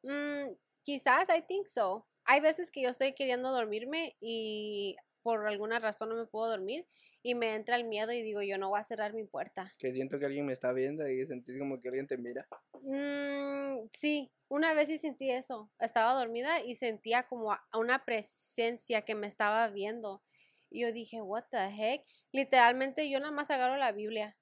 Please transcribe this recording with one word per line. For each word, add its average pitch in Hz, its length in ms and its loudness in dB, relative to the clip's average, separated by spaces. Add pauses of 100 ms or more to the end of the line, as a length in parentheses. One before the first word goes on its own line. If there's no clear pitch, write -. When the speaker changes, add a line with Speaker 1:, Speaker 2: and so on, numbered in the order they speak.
Speaker 1:
Mm, 285 520 -4 (280)
quizás, 285 460 4
I 330 180 6
think 392 200 -2
so. 208 400 -2 (180)
Hay 269 160 8
veces 320 300 2
que 277 100 -6
yo 247 80 2
estoy 262 240 0
queriendo 262 380 0
dormirme 247 680 -2
y 214 760 -4 (260)
por 220 260 0
alguna 214 320 -2
razón 220 300 -4
no 226 60 -4
me 233 100 -4
puedo 220 240 -2
dormir 220 380 -4 (340)
y 247 140 0
me 226 200 0
entra 226 200 0
el 240 80 0
miedo 220 300 -2
y 240 80 -2
digo, 214 200 -4
"Yo 196 160 -2
no 190 120 -2
voy 202 100 2
a 214 40 -6
cerrar 214 300 -4
mi 220 120 -6
puerta". 185 520 -8
Speaker 2:
Que 131 160 -2
siento 135 260 -2
que 143 60 0
alguien 143 200 2
me 135 80 2
está 127 180 2
viendo 139 360 2
y 131 200 2
sentís 127 320 -8
como 135 200 -2
que 127 100 -4
alguien 135 180 -2
te 131 100 0
mira. 120 300 -6 (340)
Speaker 1:
Mm, 277 1120 -2
sí, 294 380 0 (160)
una 311 260 2
vez 302 140 4
sí 311 100 -2
sentí 269 340 -4
eso. 247 480 -6
Estaba 226 340 4
dormida 254 500 0
y 240 120 -6
sentía 226 520 0
como 226 240 -4
a, - 200 -4
a 220 80 -2
una 247 260 2
presencia 226 1000 -2
que 214 120 -4
me 208 120 -4
estaba 214 420 2
viendo. 202 540 -6 (460)
Y - 120 -6
yo 233 120 0
dije, 226 280 -10
"What 208 300 -6
the 214 160 0
heck?". 214 380 -2 (260)
Literalmente 269 800 6
yo 269 100 2
nada 302 120 -4
más 294 200 -2
agarro 262 260 2
la 254 140 2
Biblia 214 500 -4